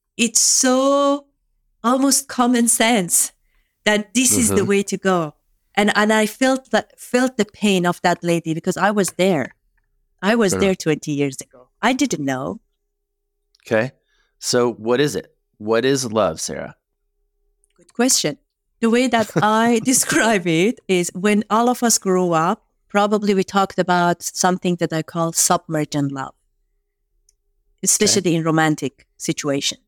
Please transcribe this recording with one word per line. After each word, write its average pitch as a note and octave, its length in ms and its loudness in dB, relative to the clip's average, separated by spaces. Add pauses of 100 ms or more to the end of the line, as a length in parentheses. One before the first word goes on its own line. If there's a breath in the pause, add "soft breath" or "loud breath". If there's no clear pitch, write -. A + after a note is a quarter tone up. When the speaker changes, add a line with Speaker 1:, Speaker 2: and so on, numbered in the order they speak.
(160)
Speaker 1:
It's A#3 240 0
so C#4 840 2 (560)
almost C4 460 0
common A#3+ 400 0
sense A3 640 0 (520)
that G#3 300 0
this A#3+ 220 2
is A3 120 0
the G3+ 80 0
Speaker 2:
Mm-hmm. G3 120 2
Speaker 1:
way G3+ 160 2
to - 120 -6
go. F3 380 -2 (400)
And, G#3 220 2
and G#3+ 160 2
I A3 140 2
felt C4 440 -2
that, - 280 -4
felt B3+ 380 -2
the G#3 80 0
pain G3 420 0
of F3 160 -2
that F3 200 0
lady E3+ 320 -2
because E3+ 220 -4
I F#3 160 0
was G3+ 260 0
there. F3 360 0 (680)
I G#3 140 0
was G#3+ 160 2
Speaker 2:
Sure. - 80 -2
Speaker 1:
there F#3+ 140 2
twenty D3+ 380 -4
years C#3 300 -4
ago. - 260 -20 (140)
I A#3 100 0
didn't B3+ 320 -2
know. C#3 360 -6 (1080)
Speaker 2:
Okay. A#2 260 -2 (460)
So B2 340 0
what A#2 280 -2
is C#3+ 160 0
it? - 180 -12 (240)
What A2+ 260 0
is C3 260 0
love, F#2+ 300 0
Sarah? - 360 -10 (1000)
Speaker 1:
Good - 160 -20
question. A#3 460 -2 (420)
The A3+ 80 0
way A#3+ 200 2
that A3+ 280 -2
Speaker 2:
<laughs> E3+ 60 0
Speaker 1:
I A3+ 420 2
describe A3 600 0
it F3 320 0 (100)
is F3+ 260 0
when G#3 360 0
all A#3 180 2
of B3 140 -2
us A#3 160 2
grew F#3 340 0
up, E3 320 0 (240)
probably G#3 460 0
we F#3+ 100 2
talked G3 340 -2
about F3 440 2
something F3+ 540 0
that E3 180 -4
I D#3+ 80 -2
call E3 300 -4
submergent D3+ 800 -2
love, C3+ 220 -12 (1500)
especially F#3+ 480 0
Speaker 2:
Okay. E3+ 60 2
Speaker 1:
in D#3+ 80 -2
romantic D#3 600 -2 (100)
situations. - 720 -4